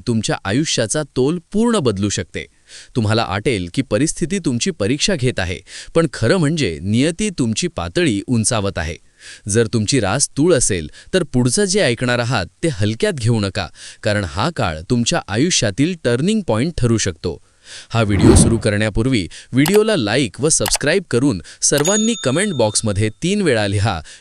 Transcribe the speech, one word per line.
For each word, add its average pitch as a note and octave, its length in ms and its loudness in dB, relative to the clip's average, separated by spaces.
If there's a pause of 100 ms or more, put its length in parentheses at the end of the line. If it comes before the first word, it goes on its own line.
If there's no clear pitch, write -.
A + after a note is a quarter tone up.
तुमच्या A#2 360 0
आयुष्याचा C3 600 -2
तोल C#3+ 360 -2 (120)
पूर्ण A3+ 280 2
बदलू G#2 300 0
शकते. F#2 360 -6 (500)
तुम्हाला A2 340 0
वाटेल G2 440 -2
की - 80 -2
परिस्थिती D#3+ 580 -2
तुमची D3+ 320 -2
परीक्षा D3+ 440 0
घेत B2 240 0
आहे, F#2 200 -4 (360)
पण E3 180 4
खरं C3+ 240 2
म्हणजे C#3 440 0
नियती C#3+ 480 0
तुमची B2+ 380 -2
पातळी G2+ 600 -2
उंचावत G#2+ 500 0
आहे. E2 200 -6 (520)
जर A2 180 2
तुमची A2+ 320 0
रास G#2 380 0
तूळ E3 160 4
असेल, F#2 380 0 (220)
तर F#3 100 2
पुढचं B2+ 420 0
जे G3 160 0
ऐकणार B2 380 0
आहात A#2 260 -2 (180)
ते E3 40 2
हलक्यात A2+ 460 0
घेऊ A#2 260 0
नका, G2 280 -4 (360)
कारण G#2 200 0
हा F#2+ 320 -2
काळ E2+ 240 -2 (100)
तुमच्या A#2+ 380 0
आयुष्यातील C3+ 760 0
टर्निंग D#3+ 380 0
पॉइंट B2+ 360 -2
ठरू A#2 200 2
शकतो. F2+ 440 -6 (480)
हा A2+ 140 2
व्हिडिओ G2+ 320 6
सुरू A2+ 220 6
करण्यापूर्वी G#2+ 720 0 (240)
व्हिडिओला G#3 440 4
लाईक A#2 460 0
व D#3 80 2
सबस्क्राईब E3 640 0
करून A#2+ 300 2 (200)
सर्वांनी G3+ 520 2 (100)
कमेंट F3 300 0
बॉक्समध्ये G#2+ 560 0 (140)
तीन G3+ 180 0
वेळा A2+ 260 2
लिहा, G2+ 340 0 (200)